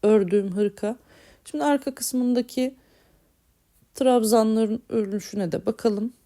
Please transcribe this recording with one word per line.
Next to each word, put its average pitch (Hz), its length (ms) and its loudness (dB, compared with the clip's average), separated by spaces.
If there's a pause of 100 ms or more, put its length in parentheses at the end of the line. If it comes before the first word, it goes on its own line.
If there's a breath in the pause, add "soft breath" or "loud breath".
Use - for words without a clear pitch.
ördüğüm 202 480 4
hırka. 208 460 -4 (480 soft breath)
Şimdi 294 180 -8
arka 285 320 0
kısmındaki 247 800 -2 (1200 soft breath)
trabzanların 220 960 2
örülüşüne 202 640 -4
de - 140 -6
bakalım. 220 480 -4 (120)